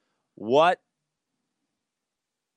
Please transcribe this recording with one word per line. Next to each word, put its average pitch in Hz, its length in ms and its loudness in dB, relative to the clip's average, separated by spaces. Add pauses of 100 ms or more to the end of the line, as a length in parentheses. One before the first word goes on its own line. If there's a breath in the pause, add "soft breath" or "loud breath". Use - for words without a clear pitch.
(360)
What, 151 460 0 (1800)